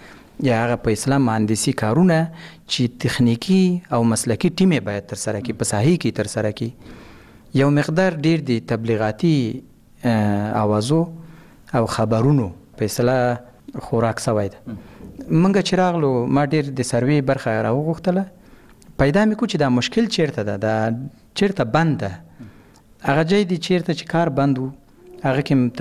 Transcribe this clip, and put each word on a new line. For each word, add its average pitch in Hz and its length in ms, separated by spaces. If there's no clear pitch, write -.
یا 113 140
هغه 120 200
په 110 140
اصطلاح 139 320
مهندسي 110 540
کارونه 160 360
چې - 80
تخنیکي 123 580
او 117 80
مسلکي 113 460
ټیم 185 180
یې 117 60
باید 101 240
ترسره 107 240
کړي، 110 140
په - 80
ساحې 120 300
کې 110 180
ترسره 107 400
کړي. 117 100
یو 143 60
مقدار 160 480
ډیر 160 260
د 117 100
تبلیغاتي، 110 600
آوازو 110 400
او 113 60
خبرونو 113 560
په - 140
اصطلاح 123 300
خوراک 113 400
سوی 104 240
ده. 107 260
موږ 190 140
چې - 60
راغلو، 165 320
ما 143 200
ډیر 147 100
د - 160
سروې 135 340
برخه 113 380
راوغوښتله. 165 680
پیدا 147 240
مې 214 140
کو 240 60
چې 190 160
دا 143 80
مشکل 123 440
چیرته 139 320
ده، 104 160
دا 110 140
چیرته 190 240
بند 156 300
ده. 98 80
هغه 147 220
ځای 202 200
دی 180 140
چیرته 180 280
چې - 200
کار 170 260
بند 135 220
و، 131 40
هغه 135 160
کې 143 180
م 123 100